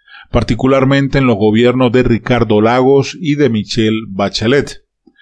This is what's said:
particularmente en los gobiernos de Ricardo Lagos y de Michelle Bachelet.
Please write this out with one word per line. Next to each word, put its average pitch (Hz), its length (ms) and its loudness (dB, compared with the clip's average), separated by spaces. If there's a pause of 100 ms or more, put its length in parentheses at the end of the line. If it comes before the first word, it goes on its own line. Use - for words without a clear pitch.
(300)
particularmente 135 880 0
en 135 80 2
los 120 80 2
gobiernos 117 560 2
de 127 140 2
Ricardo 117 560 0
Lagos 131 600 2
y 147 140 -2
de 143 160 0
Michelle 110 560 -2
Bachelet. 104 800 -4 (380)